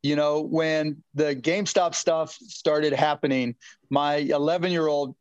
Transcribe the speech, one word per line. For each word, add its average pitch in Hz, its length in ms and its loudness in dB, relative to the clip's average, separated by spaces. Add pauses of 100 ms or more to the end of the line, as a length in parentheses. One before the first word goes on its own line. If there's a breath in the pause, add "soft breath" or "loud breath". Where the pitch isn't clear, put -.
You 147 100 0
know, 147 280 0
when 156 600 -2 (120)
the 147 200 0
GameStop 170 640 0
stuff 160 380 0
started 151 580 0
happening, 135 640 0 (340 loud breath)
my 147 240 2
eleven-year-old 147 1080 0